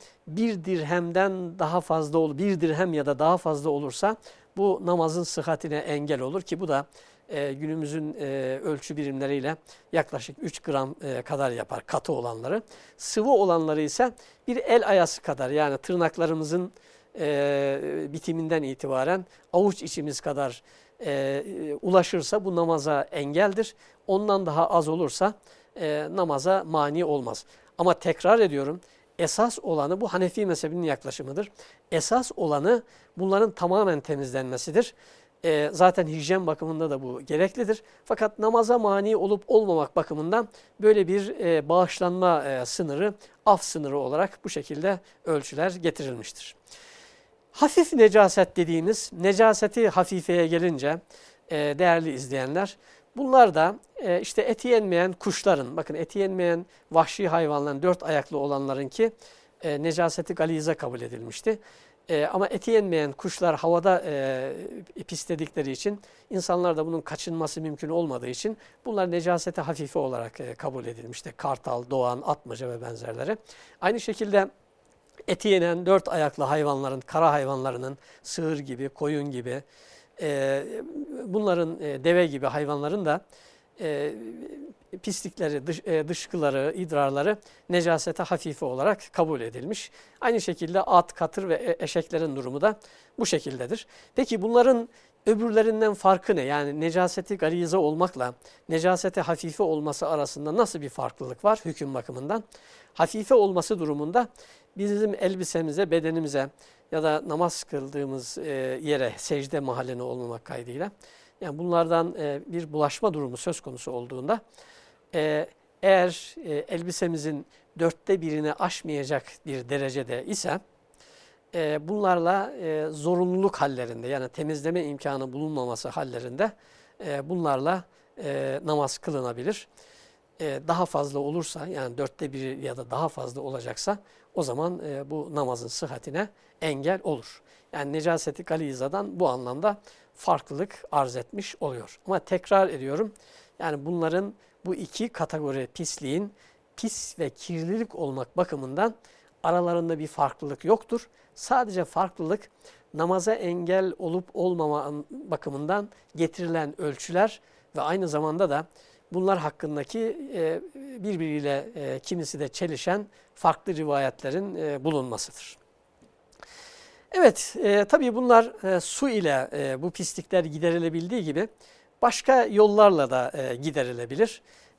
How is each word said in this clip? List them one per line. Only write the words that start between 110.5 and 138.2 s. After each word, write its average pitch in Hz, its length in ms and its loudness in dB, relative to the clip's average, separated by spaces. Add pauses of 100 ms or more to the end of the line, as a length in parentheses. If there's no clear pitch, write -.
yani 151 160 -8
bunlardan, 170 640 2
e, 143 260 -4
bir 165 280 -8
bulaşma 151 400 0
durumu 131 240 -6
söz - 240 -6
konusu 127 300 -12
olduğunda, 127 480 -4 (760)
e, 151 320 0 (360)
eğer, 185 520 4 (100)
e, 160 80 -4
elbisemizin 165 920 -4 (340)
dörtte 165 420 0
birini 151 320 -2
aşmayacak 151 680 -4 (220)
bir 127 240 -8
derecede 135 560 -4
ise, 190 340 -2 (960)
e, 151 320 -2
bunlarla, 196 720 2
e, 156 280 -2
zorunluluk 180 640 2
hallerinde, 123 520 -4
yani 131 220 -4
temizleme 156 540 -4
imkanı 139 500 -6
bulunmaması 135 560 -4
hallerinde, 131 640 -4 (540)
e, 143 240 -6
bunlarla, 165 540 0 (400)
e, 139 420 -4
namaz 147 320 0
kılınabilir. 131 680 -6 (760)
E, 139 260 -4
daha 170 180 0
fazla 143 340 -4
olursa, 156 480 -6
yani 131 300 -8
dörtte 139 360 -6
biri 135 320 -8
ya 123 120 -8
da 120 140 -10
daha 156 180 -2
fazla 131 320 -10
olacaksa, 131 560 -6 (360)
o 170 100 -2
zaman, 156 420 -4
e, 139 240 -8
bu 151 260 -6
namazın 123 320 -2
sıhhatine 147 640 -8 (320)
engel 160 420 -2
olur. 147 380 -6 (320)
Yani 143 200 -6
necaseti 160 500 -2